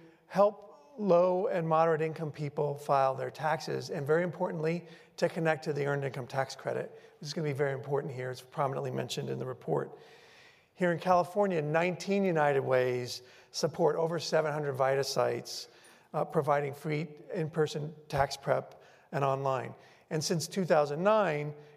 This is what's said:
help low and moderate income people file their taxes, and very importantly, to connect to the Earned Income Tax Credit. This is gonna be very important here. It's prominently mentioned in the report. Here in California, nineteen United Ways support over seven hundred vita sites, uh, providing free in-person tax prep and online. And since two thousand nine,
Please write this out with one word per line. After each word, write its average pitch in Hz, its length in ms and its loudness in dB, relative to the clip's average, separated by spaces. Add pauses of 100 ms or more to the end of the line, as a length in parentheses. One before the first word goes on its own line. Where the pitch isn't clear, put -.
(260)
help 208 400 2 (320)
low 185 480 4
and 170 200 0
moderate 160 360 4
income 156 280 -4
people 147 440 -4
file 135 400 2
their 127 160 -6
taxes, 147 600 -4
and 156 160 -4
very 160 160 4
importantly, 175 640 -2 (320)
to 175 120 2
connect 160 360 0
to 160 80 -2
the 143 140 -2
Earned 143 180 -2
Income 131 220 -6
Tax 135 280 -4
Credit. 127 360 -6 (300)
This 151 80 -12
is 147 60 -8
gonna 151 140 -4
be 143 40 -2
very 139 200 0
important 135 400 -4
here. 127 180 -6
It's 127 100 -10
prominently 139 500 -4
mentioned 131 380 -4
in 131 100 -4
the 131 80 -6
report. 135 520 -4 (760)
Here 175 180 0
in 160 60 -2
California, 180 600 2
nineteen 175 640 0
United 147 360 4
Ways 127 600 0 (280)
support 160 460 0
over 165 220 0
seven 156 340 0
hundred 147 200 -2
vita 135 320 2
sites, 120 640 -2 (460)
uh, 151 100 0
providing 147 480 0
free 151 340 -4 (280)
in-person 156 580 -2 (160)
tax 139 280 0
prep - 460 -4 (300)
and 139 120 0
online. 135 500 0 (360)
And 156 120 -2
since 170 260 -2
two 190 160 -2
thousand 147 380 4
nine, 170 500 2 (240)